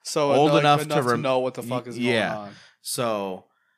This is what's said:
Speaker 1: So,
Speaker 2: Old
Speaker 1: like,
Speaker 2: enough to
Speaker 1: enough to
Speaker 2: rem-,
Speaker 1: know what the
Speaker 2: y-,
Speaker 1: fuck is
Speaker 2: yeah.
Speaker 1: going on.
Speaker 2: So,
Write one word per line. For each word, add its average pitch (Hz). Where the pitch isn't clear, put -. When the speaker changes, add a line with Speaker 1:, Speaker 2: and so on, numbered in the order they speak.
Speaker 1:
So, 143
Speaker 2:
Old 147
Speaker 1:
like, 147
Speaker 2:
enough 147
to 147
Speaker 1:
enough 151
to 120
Speaker 2:
rem-, 117
Speaker 1:
know 131
what 127
the 127
Speaker 2:
y-, 117
Speaker 1:
fuck 123
is 120
Speaker 2:
yeah. 113
Speaker 1:
going 107
on. 101
Speaker 2:
So, 101